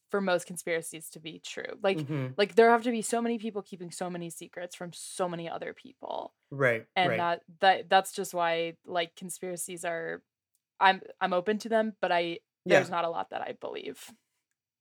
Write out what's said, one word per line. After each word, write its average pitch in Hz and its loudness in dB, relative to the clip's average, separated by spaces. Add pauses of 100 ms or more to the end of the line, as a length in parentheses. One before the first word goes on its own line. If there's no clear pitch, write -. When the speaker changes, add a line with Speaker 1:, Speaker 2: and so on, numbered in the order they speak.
Speaker 1:
for 202 0
most 180 0
conspiracies 165 -6
to 160 -18
be 165 -14
true. - -10
Like, 196 2
Speaker 2:
Mm-hmm. 139 -2 (100)
Speaker 1:
like, 196 2
there 226 10
have 233 6
to 247 0
be 226 -2
so 233 -2
many 233 0
people 202 -6
keeping 175 -14
so 180 -6
many 175 -8
secrets 175 -12
from 175 -12
so - -4
many 170 -6
other - -8
people. - -10 (180)
Speaker 2:
Right, 123 0 (100)
Speaker 1:
And 180 2
Speaker 2:
right. - 0
Speaker 1:
that, 170 -2 (200)
that, 185 4
that's 190 4
just 190 -8
why, 170 0
like, 170 -4
conspiracies 180 -10
are, 165 -6 (580)
I'm, 190 6 (200)
I'm 185 2
open 180 2
to 214 -10
them, 220 2
but 180 2
I, 175 4 (440)
Speaker 2:
Yeah. 175 8
Speaker 1:
there's 139 4
not 170 0
a 170 -2
lot 170 -6
that - -8
I - -8
believe. - -12 (680)